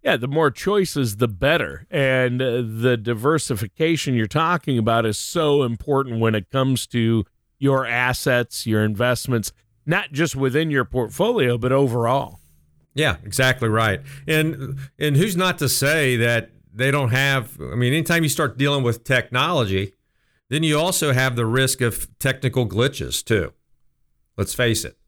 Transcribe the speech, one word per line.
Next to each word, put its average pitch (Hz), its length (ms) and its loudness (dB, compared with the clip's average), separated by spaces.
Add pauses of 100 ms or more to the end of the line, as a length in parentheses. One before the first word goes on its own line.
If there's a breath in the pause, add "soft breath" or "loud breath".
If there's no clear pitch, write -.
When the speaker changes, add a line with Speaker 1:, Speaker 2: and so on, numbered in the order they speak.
Speaker 1:
Yeah, 135 140 0
the 120 100 -4
more 147 240 2
choices, 143 680 -2
the 120 100 2
better. 107 600 -2
And, 131 520 0
uh, 123 200 0
the 117 340 0
diversification 127 1160 -2
you're 113 120 2
talking 156 520 0
about 113 280 2
is 107 100 0
so 147 460 0
important 127 560 -2
when 113 160 2
it 104 160 -4
comes 131 380 0
to 113 360 2 (360)
your 135 260 2
assets, 123 800 0
your 110 160 2
investments, 117 680 0 (340)
not 180 240 -2
just 147 240 -2
within 135 380 0
your 131 120 2
portfolio, 131 720 0
but 123 140 -2
overall. 127 680 0 (540)
Speaker 2:
Yeah, 135 300 0
exactly 123 440 0
right. 107 320 2 (260 loud breath)
And, 143 520 -2 (200)
and 147 180 0
who's 185 200 2
not 175 220 0
to 139 100 0
say 139 480 2
that 117 340 0 (240)
they 127 160 0
don't 139 200 0
have, 131 500 0
I 65 140 -10
mean, 123 180 2
anytime 165 300 0
you 156 60 0
start 135 300 -2
dealing 143 260 2
with 117 200 -2
technology, 123 880 0 (560)
then 151 120 -2
you 151 160 2
also 165 340 0
have 127 240 2
the 117 100 0
risk 127 340 2
of 117 260 -2 (120)
technical 131 480 0
glitches 92 580 -2
too. 101 280 0 (840)
Let's - 180 -4
face 117 300 0
it. - 120 -14 (120)